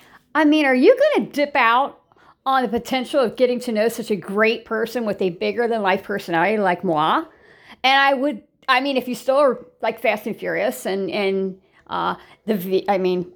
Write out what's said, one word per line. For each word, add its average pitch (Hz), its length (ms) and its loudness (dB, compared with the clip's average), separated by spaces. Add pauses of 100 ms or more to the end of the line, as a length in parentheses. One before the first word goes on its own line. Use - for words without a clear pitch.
(340)
I 311 100 4
mean, 302 220 4
are 262 80 4
you 349 240 6 (160)
gonna 254 120 0
dip 285 280 -2
out 254 460 2 (440)
on 262 200 0
the 226 40 -2
potential 254 520 -2
of 214 160 0
getting 247 240 2
to 247 100 -8
know 220 180 2
such 226 220 -6
a 214 60 0
great 214 480 0
person 226 400 -4
with 202 180 -4
a 190 80 0
bigger 208 380 -2
than 226 140 -2
life 190 200 0
personality 196 560 -2
like 180 240 0
moi? 180 440 0 (580)
And 269 160 4
I 277 140 4
would, 254 280 -4 (240)
I 262 140 4
mean, 277 160 -2
if 247 100 -4
you 247 80 -6
still 262 220 -2
are, 277 280 2 (180)
like, 220 180 -6
Fast 214 260 0
and 214 100 -6
Furious 185 480 -4
and, 190 280 -4
and, 190 480 -2 (260)
uh, 180 300 -4 (280)
the 220 100 -2
V, 185 340 -2
I 202 100 2
mean, 180 380 0